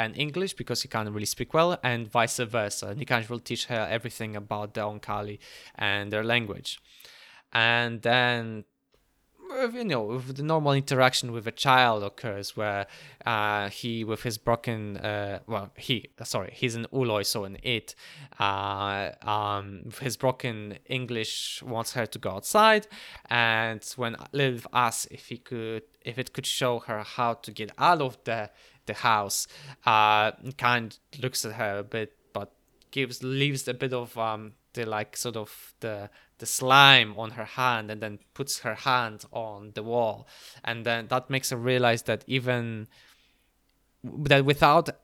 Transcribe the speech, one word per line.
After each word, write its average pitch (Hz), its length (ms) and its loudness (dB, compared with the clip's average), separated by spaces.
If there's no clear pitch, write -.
and 110 140 -4
English, 151 380 -2
because - 280 -4
he - 60 -8
can't 110 220 -2
really 104 160 -4
speak - 280 -6
well, 170 300 4
and 117 260 -2
vice 117 280 2
versa. 107 580 -2
Nikanj 123 320 -2
will 120 120 -6
teach - 260 -6
her 113 220 -2
everything 110 460 -4
about 104 400 -8
the 113 60 -4
Oankali 104 580 -6
and 101 360 0
their 107 120 0
language. 117 560 -2
And 117 480 2
then, 117 640 2
uh, 262 160 -2
you 240 160 -6
know, 123 360 -2
the 131 220 -8
normal 151 300 2
interaction 131 600 4
with 113 140 -6
a 113 60 -4
child 123 500 4
occurs, 101 540 -8
where, 104 300 -2
uh, 104 420 2
he, 113 340 -6
with 107 200 -4
his 110 160 -4
broken, 110 580 -2
uh, 101 500 -4
well, 101 300 -6
he, - 320 -2
sorry, 98 320 -4
he's 120 200 -2
an 117 180 -6
Uloi, 113 320 0
so 107 180 -4
an 98 180 -12
it, 117 320 -4
uh, 101 680 0
um, 101 640 -2
with 113 140 -14
his 123 180 -6
broken 113 680 -4
English, 120 760 -6
wants 117 300 -6
her 117 140 -2
to - 120 -8
go - 120 -4
outside, 214 560 4
and 113 560 2
when 117 200 -4
Lilith 135 400 0
asks 117 380 2
if - 160 -18
he 120 100 -12
could, 113 460 -8
if 120 180 -10
it 127 140 -6
could - 140 -8
show 123 340 0
her 107 220 -6
how 117 320 0
to - 180 -16
get 104 240 -10
out 165 240 4
of 131 240 -2
the, 113 240 -4
the 107 80 -4
house, 107 520 2
uh, 107 480 6
kind 120 420 2
looks - 240 -4
at 110 80 -8
her 107 280 -4
a 104 40 -6
bit, 110 320 -6
but 101 180 -8
gives, 131 320 -4
leaves 135 460 0
a 123 60 0
bit 127 180 -4
of, 120 240 -6
um, 110 380 -4
the, 120 140 -6
like, 110 320 -6
sort 117 180 -6
of - 440 -12
the, 104 280 -8
the 117 80 -12
slime 131 720 8
on 110 140 -6
her 117 120 -8
hand, 117 460 -2
and 107 100 -8
then 104 180 -8
puts - 260 -6
her 113 140 -6
hand 117 560 0
on 107 440 -10
the 110 80 -6
wall, 113 440 0
and 117 220 -4
then 117 220 0
that 127 220 -2
makes 135 200 0
her 131 80 -2
realize 120 440 4
that 110 240 -2
even, 120 600 -2
that 139 420 4
without 147 440 6